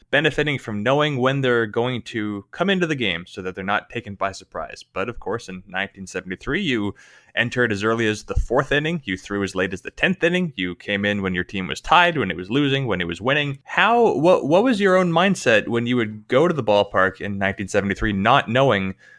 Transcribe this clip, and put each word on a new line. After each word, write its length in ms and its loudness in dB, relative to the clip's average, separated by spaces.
benefiting 480 0
from 240 -6
knowing 340 2
when 240 2
they're 240 2
going 380 -4
to 480 -6
come 180 -2
into 160 2
the 80 -2
game 320 -4
so 160 -14
that 140 -6
they're 80 -8
not 260 -2
taken 240 -10
by 180 -4
surprise. 600 -12
But 160 -4
of 100 -8
course, 300 -8
in 160 -12
nineteen 400 -8
seventy-three, 560 -6
you 320 0
entered 380 0
as 120 -4
early 240 2
as 180 -2
the 100 -4
fourth 360 0
inning. 340 0
You 120 -4
threw 260 -4
as 120 -4
late 180 0
as 80 -8
the 100 -14
tenth 320 -2
inning. 320 0
You 200 -4
came 280 -4
in 200 0
when 100 0
your 100 -2
team 240 -6
was 140 -6
tied, 360 2
when 120 -2
it 80 -6
was 140 -8
losing, 340 0
when 160 0
it 60 -2
was 120 -6
winning. 440 -2
How, 500 2
what, 340 4
what 160 4
was 160 2
your 160 4
own 160 4
mindset 560 4
when 180 0
you 120 2
would 320 -4
go 180 6
to 60 2
the 100 -4
ballpark 580 2
in 180 -6
nineteen 280 -2
seventy-three, 460 0
not 340 2
knowing 460 2